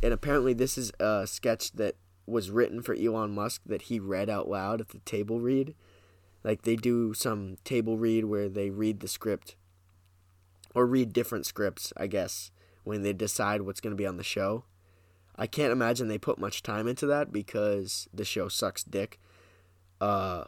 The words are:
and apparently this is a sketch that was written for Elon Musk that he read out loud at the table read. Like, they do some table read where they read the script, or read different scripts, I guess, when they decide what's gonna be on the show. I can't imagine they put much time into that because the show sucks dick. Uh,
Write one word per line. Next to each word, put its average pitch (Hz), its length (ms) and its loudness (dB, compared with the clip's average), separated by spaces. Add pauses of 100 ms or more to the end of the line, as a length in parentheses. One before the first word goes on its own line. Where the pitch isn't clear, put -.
and 117 100 6
apparently 131 400 4
this 127 240 2
is 120 240 -4
a 104 260 2
sketch - 460 -2
that 104 240 0 (300)
was 104 240 0
written 113 320 2
for 120 120 -2
Elon 110 400 0
Musk 104 300 -4
that 101 180 -4
he 117 160 -4
read 98 300 -2
out 98 220 -2
loud 101 320 -2
at - 80 -12
the - 100 -16
table 107 400 -2
read. 135 340 2 (680)
Like, 110 200 0
they 117 140 2
do 117 380 2
some 104 500 -4
table 113 320 0
read 113 300 2
where 104 240 0
they 98 180 -2
read 104 320 0
the 98 80 -8
script, - 480 -4 (1160)
or 123 120 6
read 123 260 4
different 117 340 0
scripts, - 500 -2
I 98 100 -4
guess, 95 440 -4 (320)
when 104 200 -4
they 101 120 2
decide 104 480 0
what's 98 180 -6
gonna 104 140 -4
be 98 120 0
on 92 120 -4
the 87 40 -8
show. 107 420 0 (720)
I 107 100 -2
can't 135 260 0
imagine 120 360 2
they 107 100 -2
put - 200 0
much 98 240 -4
time 110 240 -2
into 127 200 0
that 143 260 2
because 101 800 -2
the 101 120 -6
show 95 240 -2
sucks - 360 -2
dick. - 340 -4 (800)
Uh, 95 480 0